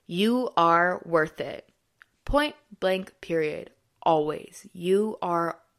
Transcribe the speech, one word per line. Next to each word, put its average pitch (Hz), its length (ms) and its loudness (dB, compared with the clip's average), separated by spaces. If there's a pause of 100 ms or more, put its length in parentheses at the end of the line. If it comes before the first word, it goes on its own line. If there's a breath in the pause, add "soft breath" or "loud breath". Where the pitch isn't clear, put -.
you 220 500 0
are 170 480 4
worth 160 360 0
it. - 280 -10 (560)
Point 294 300 0 (240)
blank 185 420 -2
period. 160 500 -4 (320)
Always. - 680 -2
You 190 480 0
are 170 380 -2 (200)